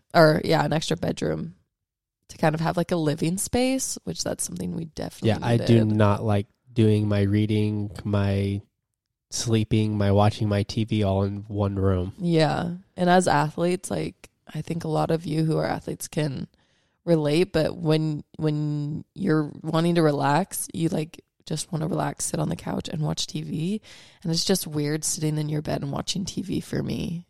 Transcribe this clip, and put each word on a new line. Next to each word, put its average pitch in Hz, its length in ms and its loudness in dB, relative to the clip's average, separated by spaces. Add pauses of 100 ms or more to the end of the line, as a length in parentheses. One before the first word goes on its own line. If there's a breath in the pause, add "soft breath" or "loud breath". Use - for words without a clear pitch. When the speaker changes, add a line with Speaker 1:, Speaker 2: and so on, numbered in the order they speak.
(140)
Speaker 1:
or, 156 300 8
yeah, 151 200 2
an 151 80 -2
extra 160 240 -2
bedroom 165 580 -4 (760)
to - 100 -20
kind 156 160 2
of 160 60 -2
have, 165 160 0
like, 170 160 -2
a 180 40 0
living 160 420 0
space, 254 680 -2
which - 180 -8
that's - 220 -6
something 175 300 -8
we - 120 -6
definitely - 440 -4
Speaker 2:
Yeah, 104 100 2
I 120 160 0
do 117 280 6
Speaker 1:
needed. 107 120 0
Speaker 2:
not 104 260 4
like 104 240 0 (260)
doing 107 360 4
my 101 140 2
reading, 107 680 2 (140)
my 98 560 0 (680)
sleeping, 110 680 2
my 101 160 2
watching 104 360 4
my 101 160 2
T - 200 -2
V 107 180 0
all 98 200 2
in 101 260 -4
one 101 280 -2
room. 95 420 2
Speaker 1:
Yeah. 165 540 2 (240)
And 180 140 2
as 180 180 6
athletes, 170 600 0
like, 160 380 -8 (240)
I 156 80 -6
think 165 240 -6
a 165 40 -6
lot 156 220 0
of 165 140 0
you 160 200 0
who 156 140 2
are 151 80 0
athletes - 420 -6
can 151 400 -4 (560)
relate, 160 480 2
but - 240 0
when, 156 480 0 (120)
when 151 680 -2 (100)
you're 156 360 0 (120)
wanting 165 320 2
to 170 80 4
relax, 147 720 0
you, 165 140 0
like, - 360 -4 (220)
just - 260 -6
wanna 156 160 -2
relax, 151 380 -4
sit 175 120 -4
on 156 120 0
the 175 60 -2
couch - 340 -4
and 156 100 -4
watch 151 260 -2
T - 140 -6
V. 165 400 -4 (420 loud breath)
And 165 80 -2
it's 165 140 0
just - 220 0
weird 147 360 -2
sitting 151 360 -2
in 151 100 -2
your 151 140 -2
bed 147 180 -4
and 143 100 -6
watching 165 360 -4
T - 160 -6
V 185 180 -4
for - 220 -4
me - 480 -6